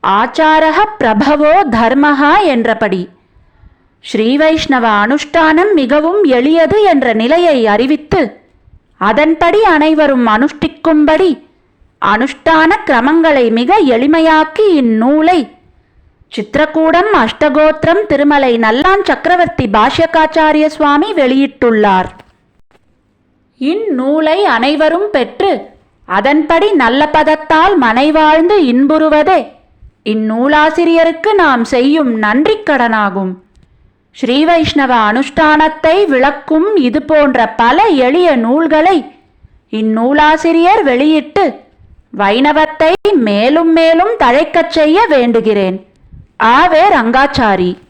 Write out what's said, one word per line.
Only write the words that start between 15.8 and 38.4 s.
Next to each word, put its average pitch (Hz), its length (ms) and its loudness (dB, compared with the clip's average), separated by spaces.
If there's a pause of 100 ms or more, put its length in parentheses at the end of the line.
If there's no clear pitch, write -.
சித்திரக்கூடம் 320 840 -2
அஷ்டகோத்திரம் 311 960 0
திருமலை 277 520 0
நல்லான் 294 440 0
சக்கரவர்த்தி 330 640 -2
பாஷ்யகாச்சாரிய 311 1000 0
சுவாமி 302 460 -2
வெளியிட்டுள்ளார். 247 960 0 (1500)
இந்நூலை 311 840 -2
அனைவரும் 311 680 0
பெற்று, 277 560 -4 (360)
அதன்படி 302 680 0
நல்ல 277 360 0
பதத்தால் 311 720 0
மனைவாழ்ந்து 311 800 2
இன்புறுவதே 302 960 0 (520)
இந்நூலாசிரியருக்கு 311 1300 0
நாம் 277 300 0
செய்யும் 262 540 -2
நன்றிக் 302 520 -2
கடனாகும். 208 600 -2 (800)
ஸ்ரீ 269 320 -2
வைஷ்ணவ 277 680 0
அனுஷ்டானத்தை 311 920 0
விளக்கும் 302 720 -2
இது 269 260 0
போன்ற 277 460 0
பல 262 380 0
எளிய 302 500 2
நூல்களை 302 800 0 (560)